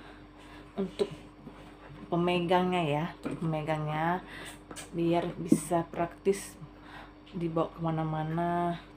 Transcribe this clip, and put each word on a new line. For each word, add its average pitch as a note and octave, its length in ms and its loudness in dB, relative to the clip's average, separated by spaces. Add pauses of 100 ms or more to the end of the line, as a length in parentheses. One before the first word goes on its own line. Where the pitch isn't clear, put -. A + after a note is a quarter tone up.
(800)
untuk G3 320 -2 (960)
pemegangnya F3+ 800 4
ya, D3 180 2 (140)
untuk - 240 -4
pemegangnya D#3 800 0 (720)
biar E3+ 400 4
bisa E3+ 560 4
praktis - 640 0 (800)
dibawa E3 400 2
kemana-mana E3 1040 0 (180)